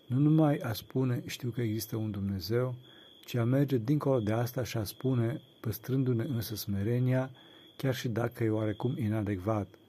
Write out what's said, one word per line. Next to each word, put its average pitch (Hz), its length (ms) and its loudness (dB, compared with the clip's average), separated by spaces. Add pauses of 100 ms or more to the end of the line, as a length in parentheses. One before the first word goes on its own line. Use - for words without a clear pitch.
Nu 123 100 0
numai 151 400 6
a 117 160 -4
spune, 127 520 -2
„Știu - 240 -6
că 120 120 -4
există 110 340 -2
un 107 160 -2
Dumnezeu”, 101 640 -2 (500)
ci - 80 -14
a 117 100 2
merge 135 340 4
dincolo 135 420 2
de 104 120 0
asta 123 320 -2
și 110 140 -4
a 110 60 0
spune, 120 580 0 (200)
păstrându-ne 123 640 0
însă 117 320 -4
smerenia, 123 760 0 (460)
chiar 135 180 -2
și - 120 -4
dacă 117 360 -2
e 110 60 4
oarecum 110 480 0
inadecvat 104 680 0 (220)